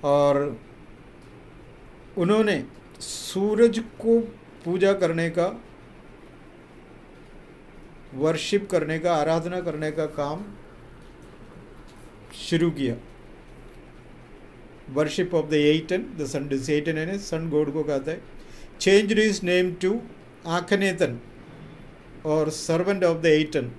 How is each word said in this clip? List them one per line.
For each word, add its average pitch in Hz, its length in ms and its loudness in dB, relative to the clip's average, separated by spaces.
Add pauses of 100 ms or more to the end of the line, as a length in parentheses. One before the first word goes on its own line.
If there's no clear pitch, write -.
और 143 560 4 (1600)
उन्होंने 202 460 2 (360)
सूरज 214 760 2
को 226 420 2 (440)
पूजा 185 280 4
करने 165 380 0
का, 180 340 -2 (2500)
वर्शिप 160 560 0
करने 160 280 0
का, 170 160 2
आराधना 165 460 0
करने 156 300 -4
का 151 160 -2
काम 147 380 -6 (1900)
शुरू 165 360 0
किया। 135 260 -2 (2000)
Worship 156 400 -2
of 156 160 0
the 151 100 4 (120)
Aten, 160 320 0 (160)
the 139 100 -4
sun 143 180 -4
disk। 139 220 -4
Aten 151 260 0
यानी 175 220 -4
सन 165 320 -6
गॉड 147 220 0
को 156 120 -4
कहते 139 260 -4
हैं। 175 120 -8 (560)
Changed 202 400 4
his 208 260 2
name 180 300 2 (100)
to 208 140 0 (480)
Akhenaten 175 720 0 (1080)
और 156 240 2
servant 180 520 0
of 165 200 2
the 165 180 6
Aten 151 380 -2